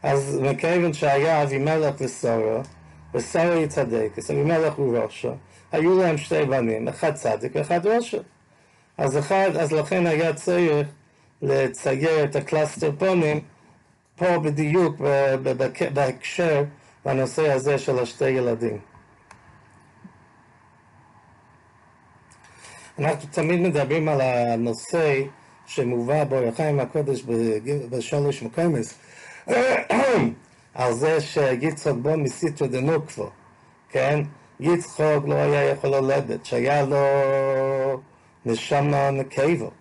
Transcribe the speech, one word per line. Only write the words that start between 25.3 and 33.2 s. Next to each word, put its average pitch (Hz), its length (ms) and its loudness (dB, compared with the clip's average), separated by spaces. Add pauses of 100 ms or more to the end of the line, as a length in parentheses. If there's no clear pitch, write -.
שמובא 123 580 0
באור 135 240 0
החיים 143 320 0
הקודש 135 420 -2
בג-, 117 680 -2
בשלוש 139 540 -2
מקומות, 127 420 0 (640)
<clears throat> 233 60 0 (1200)
על 127 200 0
זה 156 280 2
שיצחק 143 800 0
בו 151 160 0
מסיתו 147 500 -2
דנוקבו, 131 600 -2 (600)